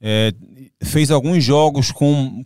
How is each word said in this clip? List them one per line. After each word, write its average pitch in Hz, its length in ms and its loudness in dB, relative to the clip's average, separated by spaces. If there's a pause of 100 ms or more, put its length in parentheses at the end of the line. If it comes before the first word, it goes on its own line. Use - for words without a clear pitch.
é, 107 320 -2 (500)
fez 151 280 0
alguns 151 320 0
jogos 143 480 2
com, 143 560 -2